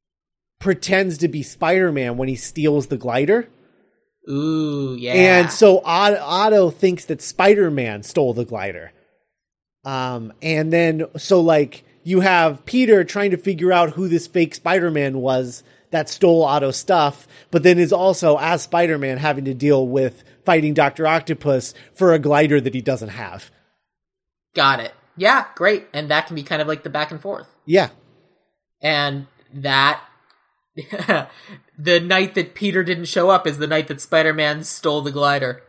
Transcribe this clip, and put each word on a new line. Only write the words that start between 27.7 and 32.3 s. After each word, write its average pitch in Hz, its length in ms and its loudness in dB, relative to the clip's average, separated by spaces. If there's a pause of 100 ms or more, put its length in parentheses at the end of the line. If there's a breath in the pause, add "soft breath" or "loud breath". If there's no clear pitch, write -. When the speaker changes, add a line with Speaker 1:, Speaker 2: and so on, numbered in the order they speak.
Speaker 2:
And 143 440 -2 (280)
that, 139 480 0 (760)
<laughs> 165 520 -4 (500 loud breath)
the 170 220 2
night 190 340 -2